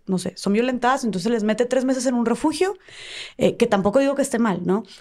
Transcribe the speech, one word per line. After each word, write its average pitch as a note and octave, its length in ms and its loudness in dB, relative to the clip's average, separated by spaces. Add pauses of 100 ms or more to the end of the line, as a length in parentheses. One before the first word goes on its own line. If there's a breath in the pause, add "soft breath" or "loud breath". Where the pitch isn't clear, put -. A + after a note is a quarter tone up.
no F#3 100 0
sé, F3+ 200 -6
son G3 160 -2
violentadas, B3 500 0
entonces G3 280 -2
les A3+ 120 0
mete A3 220 0
tres B3+ 200 0
meses C4 220 0
en B3+ 80 2
un A#3+ 100 0
refugio, D#4 480 0 (640 loud breath)
eh, - 200 2
que A#3 100 4
tampoco G3+ 320 2
digo C#4 160 2
que C#4+ 60 2
esté B3+ 180 -2
mal, G#3+ 240 0
¿no? F#3+ 200 0 (180 loud breath)